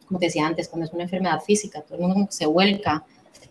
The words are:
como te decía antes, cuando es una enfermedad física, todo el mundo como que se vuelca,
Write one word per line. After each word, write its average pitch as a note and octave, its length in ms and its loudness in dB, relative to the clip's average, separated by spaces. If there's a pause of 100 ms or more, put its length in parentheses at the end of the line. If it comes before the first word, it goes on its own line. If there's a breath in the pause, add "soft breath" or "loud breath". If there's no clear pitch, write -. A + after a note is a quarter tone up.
como F3 140 -4
te F3 60 4
decía D#3 200 0
antes, E3 220 -2
cuando E3 180 -6
es D#3 60 -12
una F3 120 -6
enfermedad F3+ 360 -2
física, G#3 400 0
todo - 140 -16
el E3+ 80 -6
mundo F#3 120 2
como G3 120 2
que - 60 -10
se - 140 -4
vuelca, F3 580 2 (460 loud breath)